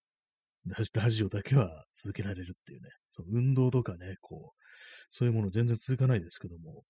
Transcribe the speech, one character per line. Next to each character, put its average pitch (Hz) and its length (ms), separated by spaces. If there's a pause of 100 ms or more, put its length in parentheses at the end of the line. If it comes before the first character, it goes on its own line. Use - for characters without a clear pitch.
(640)
ラ 170 180
ジ-、 - 100
ラ 117 180
ジ 110 120
オ 95 60
だ 101 140
け 135 120
は 87 300 (100)
続 101 180
け - 100
ら 101 100
れ 90 100
る 90 140
っ - 80
て - 80
い - 40
う - 40
ね。 - 80 (220)
そ - 100
の 85 100
運 127 220
動 127 160
と 123 140
か 92 120
ね、 92 260
こ - 340
う、 - 80 (480)
そ - 140
う - 20
い 120 40
う - 40
も 110 80
の 98 80
全 113 160
然 117 120
続 131 180
か 131 100
な 127 80
い 104 40
で 82 120
す - 80
け - 80
ど 82 100
も。 78 320